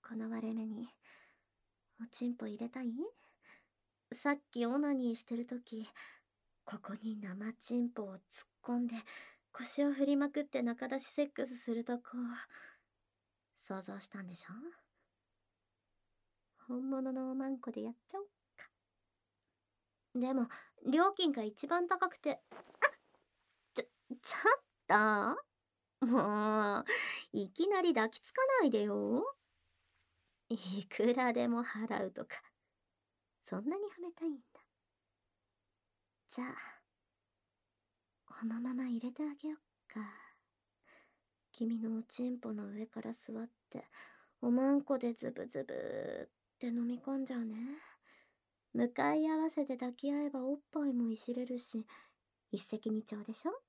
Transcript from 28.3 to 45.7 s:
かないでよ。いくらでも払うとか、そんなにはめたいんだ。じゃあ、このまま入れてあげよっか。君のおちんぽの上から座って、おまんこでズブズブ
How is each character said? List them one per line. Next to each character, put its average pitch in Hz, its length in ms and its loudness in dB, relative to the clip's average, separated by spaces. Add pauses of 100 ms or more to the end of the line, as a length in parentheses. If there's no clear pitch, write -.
か 523 140 4 (140)
な 349 60 8
い 262 40 8
で 214 120 4
よ。 208 540 0 (1120)
い 196 360 -4
く 226 280 4
ら 247 180 4
で 240 160 2
も 233 160 2
払 214 420 -2
う 185 60 -6
と - 120 -8
か、 - 160 -12 (1080)
そ 190 120 -4
ん 226 80 -2
な 349 80 0
に 403 120 -4
は - 120 -14
め 349 120 -8
た 320 120 -12
い 330 60 0
ん 285 60 -6
だ。 - 240 -20 (1700)
じ 247 120 -8
ゃ - 60 -4
あ、 - 80 -10 (1700)
こ - 200 -8
の 226 140 -2
ま 254 120 -2
ま 254 140 -2
入 233 140 0
れ 240 100 -4
て 294 180 -4
あ 285 60 -6
げ 302 140 -8
よ 311 80 -4
っ - 20 -20 (300)
か。 220 120 -10 (1500)
君 226 300 -2
の 220 180 -2
お 226 60 -6
ち - 240 -6
ん 247 100 -4
ぽ 233 140 -6
の 208 160 -6
上 208 180 -6
か 226 140 -10
ら 220 140 -6
座 - 260 -14
っ 233 80 -8 (200)
て、 - 160 -10 (560)
お 240 120 4
ま 262 180 6
ん 285 120 6
こ 277 140 2
で 240 180 0
ズ - 180 -6
ブ 90 160 -6
ズ 135 160 -4
ブ - 640 -6 (240)